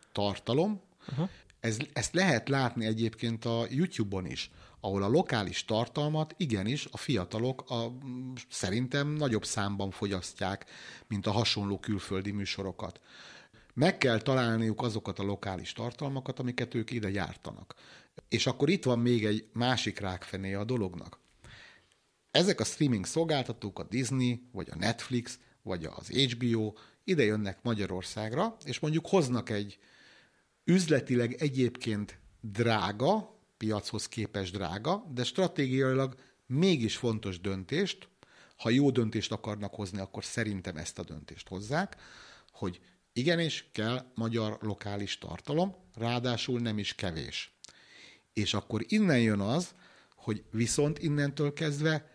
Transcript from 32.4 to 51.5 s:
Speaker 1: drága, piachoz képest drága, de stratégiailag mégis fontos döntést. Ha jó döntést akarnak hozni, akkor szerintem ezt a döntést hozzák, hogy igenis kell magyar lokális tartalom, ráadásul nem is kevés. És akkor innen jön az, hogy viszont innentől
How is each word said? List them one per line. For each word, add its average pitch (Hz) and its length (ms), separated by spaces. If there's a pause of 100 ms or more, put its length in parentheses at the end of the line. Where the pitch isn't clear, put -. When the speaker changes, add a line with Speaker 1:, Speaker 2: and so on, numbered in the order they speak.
Speaker 1:
drága, 113 1000 (180)
piachoz 107 500
képest 98 460
drága, 107 600
de 123 100
stratégiailag 135 920 (300)
mégis 139 520
fontos 104 440
döntést. 98 640 (480)
Ha - 140
jó 135 220
döntést 113 400
akarnak 104 420
hozni, 98 260
akkor 95 240
szerintem 98 540
ezt 80 220
a 90 40
döntést 78 440
hozzák, 117 480 (560)
hogy 90 280 (340)
igenis 165 580
kell 120 340 (100)
magyar 113 460
lokális 101 560
tartalom, 151 580 (200)
ráadásul 120 640
nem 113 180
is 101 180
kevés. - 560 (840)
És 104 200
akkor 107 340
innen 196 340
jön 107 180
az, 123 340 (420)
hogy - 360
viszont 143 480
innentől 143 540